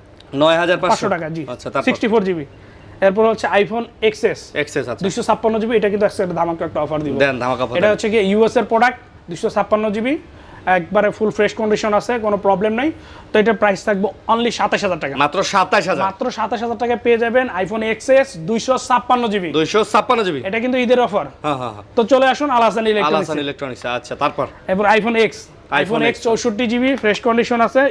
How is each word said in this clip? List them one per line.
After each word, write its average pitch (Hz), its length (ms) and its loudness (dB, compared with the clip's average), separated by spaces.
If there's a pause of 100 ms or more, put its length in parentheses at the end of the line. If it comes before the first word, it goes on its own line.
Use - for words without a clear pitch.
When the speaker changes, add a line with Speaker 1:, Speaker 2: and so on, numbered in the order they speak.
(360)
Speaker 1:
নয় 160 220 4
হাজার 175 200 2
পাঁচশো? 175 140 0
Speaker 2:
পাঁচশো - 180 0
টাকা, 165 200 -4
জি। 160 180 -8
Speaker 1:
আচ্ছা, 123 220 -10
তারপর? 139 160 -2
Speaker 2:
সিক্সটি 254 220 0
ফোর 214 160 2
জিবি। 175 220 -2 (600)
এরপর 196 240 2
হচ্ছে 220 160 -4
iPhone 202 380 0 (160)
এক্স 220 220 0
এস। 180 160 0 (140)
Speaker 1:
এক্স 147 240 -4
এস, 123 120 -4
আচ্ছা। 117 160 -6
Speaker 2:
দুইশো 196 180 -2
ছাপ্পান্ন 220 360 0
জিবি, 226 180 -2
এটা 208 120 2
কিন্তু 202 160 0
আজকে 196 180 -2
একটা 175 120 -4
ধামাকা 170 300 -2
একটা 160 200 -6
অফার 151 200 -4
দিব। 139 120 -2
Speaker 1:
দেন, 135 220 2
ধামাকা 123 240 -2
অফার 120 140 -4
Speaker 2:
এটা 196 100 2
Speaker 1:
দেন। 208 60 4
Speaker 2:
হচ্ছে 220 160 -2
গিয়ে 214 140 2
ইউএস 208 340 2
এর 226 140 2
প্রোডাক্ট, 233 260 0 (320)
দুইশো 175 200 -4
ছাপ্পান্ন 214 360 0 (100)
জিবি, 254 220 -2 (480)
একবারে 185 520 2
ফুল 214 120 0
ফ্রেশ 208 240 0
কন্ডিশন 214 400 0
আছে, 233 260 0
কোনো 208 180 0
প্রবলেম 202 360 0
নাই। 269 180 -2 (400)
তো 214 80 4
এটার 214 220 2
প্রাইস 202 240 0
থাকবে 202 220 0 (260)
only 233 180 0
সাতাশ 202 320 -2
হাজার 180 160 -2
টাকা। 139 160 -6
Speaker 1:
মাত্র 147 280 2
সাতাশ 190 440 2
হাজার? 185 180 0
Speaker 2:
মাত্র 240 260 -4
সাতাশ 220 300 -4
হাজার 233 160 -4
টাকায় 240 280 -2
পেয়ে 233 120 6
যাবেন 233 300 2 (160)
iPhone 214 180 -4
এক্স 220 280 -4
এস 269 180 6 (100)
দুইশো 220 400 -2 (100)
ছাপ্পান্ন 247 400 2
জিবি। 196 240 -2
Speaker 1:
দুইশো 160 400 2
ছাপ্পান্ন 233 320 2
জিবি? 156 240 -2
Speaker 2:
এটা 214 120 -2
কিন্তু 254 180 -2
ঈদের 247 220 4
অফার। 190 260 0 (160)
Speaker 1:
হ্যাঁ, 147 160 -2
হ্যাঁ, 123 140 -6
হ্যাঁ। 104 120 -16 (120)
Speaker 2:
তো 233 80 4
চলে 262 300 4
আসুন 294 160 -2
আল 240 140 4
হাসান 220 200 2
Speaker 1:
আল 220 40 0
Speaker 2:
ইলেকট্রনিক্সে। 160 440 0
Speaker 1:
হাসান 151 80 -2
ইলেকট্রনিক্সে, 139 480 -8
আচ্ছা, 123 280 -6
তারপর? 165 320 -2 (200)
Speaker 2:
এরপর 190 180 0
iPhone 220 320 4 (120)
X। - 20 -4
Speaker 1:
iPhone - 540 -4
Speaker 2:
iPhone 220 260 0
X - 40 -8
Speaker 1:
X। - 120 -14
Speaker 2:
চৌষট্টি 226 400 0
জিবি 247 280 2
ফ্রেশ 208 320 0
কন্ডিশন 233 400 2
আছে, 262 240 2